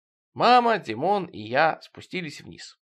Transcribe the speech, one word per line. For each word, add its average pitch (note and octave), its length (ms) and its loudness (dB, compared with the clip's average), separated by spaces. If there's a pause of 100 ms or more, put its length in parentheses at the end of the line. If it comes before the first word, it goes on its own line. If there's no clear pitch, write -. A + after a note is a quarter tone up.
(340)
Мама, A#3 420 4
Димон E3 480 -2
и - 160 -14
я C3 400 0
спустились - 600 -12
вниз. - 440 -20